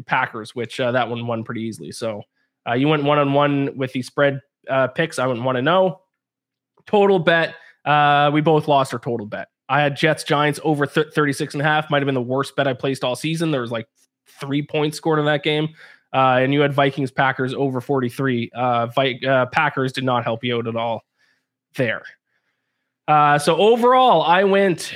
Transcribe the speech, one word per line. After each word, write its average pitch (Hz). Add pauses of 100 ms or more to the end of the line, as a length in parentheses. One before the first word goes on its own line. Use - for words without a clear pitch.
Packers, 120
which, 117
uh, 120
that 120
one 117
won 117
pretty 113
easily. 98
So, 110 (440)
uh, 120
you 135
went 151
one 147
on 139
one 143
with 131
the 127
spread, 139 (300)
uh, 131
picks. 160
I 127
went 123
one 127
and 123
oh. 185 (840)
Total 202
bet. 165 (280)
Uh, 147
we 151
both 151
lost 135
our 120
total 117
bet. 98 (200)
I 139
had 143
Jets 156
Giants 147
over 147
th-, 151
thirty-six 147
and 143
a 147
half. 151
Might 143
have -
been 139
the 127
worst 127
bet 139
I 135
placed 135
all 127
season. 160
There 135
was, 117
like, 113 (400)
three 143
points 151
scored 160
in 151
that 147
game. 151 (440)
Uh, 131
and 131
you 147
had 139
Vikings 139
Packers 131
over 131
forty-three. 127
Uh, 117
Vi-, 120
uh, 131
Packers 139
did 127
not 123
help 113
you 120
out 117
at 113
all 113 (720)
there. 113 (1040)
Uh, 147
so 156
overall, 233
I 175
went, 196